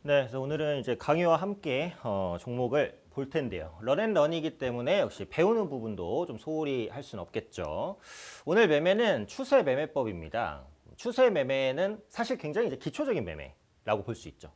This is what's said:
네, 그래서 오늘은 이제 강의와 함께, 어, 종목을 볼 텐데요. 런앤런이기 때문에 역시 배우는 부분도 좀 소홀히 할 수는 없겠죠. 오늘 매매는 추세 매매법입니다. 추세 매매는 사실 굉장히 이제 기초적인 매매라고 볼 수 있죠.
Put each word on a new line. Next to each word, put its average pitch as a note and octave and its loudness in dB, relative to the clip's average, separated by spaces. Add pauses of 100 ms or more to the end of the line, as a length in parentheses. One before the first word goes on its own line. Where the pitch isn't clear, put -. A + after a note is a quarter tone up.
네, C#3+ 6
그래서 B2 -4
오늘은 C#3+ 0
이제 A#2 0
강의와 E3 4
함께, E3+ -2
어, F#3+ 0
종목을 B2 0 (100)
볼 C3+ -6
텐데요. F2+ -4
런앤런이기 D#3 2
때문에 B2+ 0
역시 G#2 -4
배우는 G3 2
부분도 A2 -4
좀 B2+ -10
소홀히 C#3+ -2
할 G#2+ -10
수는 F#2+ -10
없겠죠. F#2+ -6 (480)
오늘 F#3+ 6
매매는 E3 4
추세 C4 2
매매법입니다. A2 -2 (320)
추세 B3 4
매매는 C#3 0
사실 A#3 -4
굉장히 F#3+ -2
이제 C3 -4
기초적인 F#3 -2
매매라고 E2 -4
볼 A2 -6
수 - -14
있죠. - -18